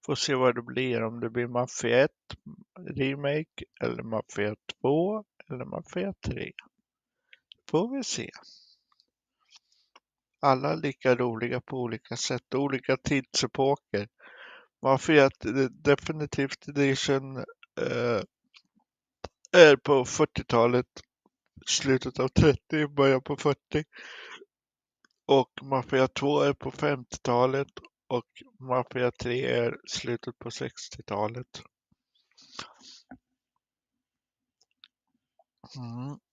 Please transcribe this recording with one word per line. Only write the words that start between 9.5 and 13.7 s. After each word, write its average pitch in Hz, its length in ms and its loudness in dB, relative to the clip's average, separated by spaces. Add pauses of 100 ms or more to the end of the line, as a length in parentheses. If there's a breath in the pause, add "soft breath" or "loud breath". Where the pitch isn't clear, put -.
Alla 143 340 2
lika 139 420 0
roliga 120 440 -4
på - 160 -12
olika 117 400 -8
sätt. - 380 -8
Olika 135 420 -2
tidsepoker. 135 1120 -2 (760 loud breath)